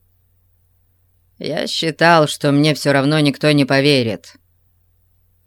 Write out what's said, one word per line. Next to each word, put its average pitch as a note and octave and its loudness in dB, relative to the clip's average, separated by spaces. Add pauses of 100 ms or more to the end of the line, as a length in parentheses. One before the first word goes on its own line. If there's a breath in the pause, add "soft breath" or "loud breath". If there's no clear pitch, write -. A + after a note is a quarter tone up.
(1400)
Я - -8
считал, E3 2
что - -4
мне D3 2
все C#3+ -2
равно C#3+ 0
никто D3 0
не C#3+ 2
поверит, C3+ 0 (1080)